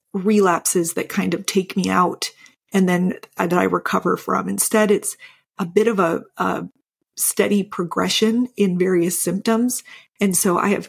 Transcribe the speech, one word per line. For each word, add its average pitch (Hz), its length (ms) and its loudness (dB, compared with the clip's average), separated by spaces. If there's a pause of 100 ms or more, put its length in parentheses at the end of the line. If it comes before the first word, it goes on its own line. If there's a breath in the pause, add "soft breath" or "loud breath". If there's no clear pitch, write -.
(140)
relapses 185 800 2
that - 160 -6
kind 185 240 -4
of 208 120 -6
take - 300 -2
me 190 140 0
out 185 400 0 (440 soft breath)
and 190 140 4
then, 180 280 0 (220)
uh, 180 100 0
that 180 120 2
I 185 40 4
recover 180 520 0
from. 180 320 -4
Instead, 208 440 0
it's - 260 -2 (420 loud breath)
a 196 60 -4
bit 208 240 2
of 202 100 0
a, 165 240 0 (140)
a 180 300 -4 (500)
steady 202 460 0
progression 202 920 -2
in 180 240 0
various 180 420 0
symptoms. 226 640 -2 (380 loud breath)
And 190 160 2
so 180 200 2
I - 120 0
have - 200 -2